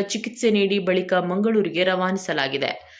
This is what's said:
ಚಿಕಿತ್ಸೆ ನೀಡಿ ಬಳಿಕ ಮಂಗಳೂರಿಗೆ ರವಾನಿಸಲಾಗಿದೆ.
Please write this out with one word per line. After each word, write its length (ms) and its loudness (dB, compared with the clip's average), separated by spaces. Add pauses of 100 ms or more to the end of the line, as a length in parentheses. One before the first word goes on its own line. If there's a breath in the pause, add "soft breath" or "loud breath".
ಚಿಕಿತ್ಸೆ 500 -2
ನೀಡಿ 280 2
ಬಳಿಕ 340 0
ಮಂಗಳೂರಿಗೆ 720 0
ರವಾನಿಸಲಾಗಿದೆ. 1160 -2